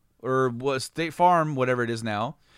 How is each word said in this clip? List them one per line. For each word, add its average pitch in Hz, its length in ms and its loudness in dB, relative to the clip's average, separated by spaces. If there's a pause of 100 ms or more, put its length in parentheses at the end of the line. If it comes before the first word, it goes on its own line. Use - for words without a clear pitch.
(200)
or 131 300 0
what, 131 320 -4
State - 320 -6
Farm, 170 420 4
whatever 127 300 0
it 117 40 -2
is 113 140 -6
now. 110 320 -4 (220)